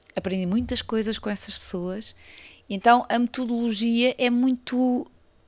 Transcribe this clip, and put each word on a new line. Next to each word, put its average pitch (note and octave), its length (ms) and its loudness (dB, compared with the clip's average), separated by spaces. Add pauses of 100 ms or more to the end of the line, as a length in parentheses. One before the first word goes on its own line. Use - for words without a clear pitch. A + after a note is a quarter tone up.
(140)
aprendi F#3 300 -4
muitas A#3 380 -2
coisas A3 360 -4
com G#3 120 -6
essas - 260 -8
pessoas. F#3 580 -8 (540)
Então, A#3 400 4
a A#3 100 2
metodologia A#3 1000 0
é B3 120 2
muito, B3 760 2 (420)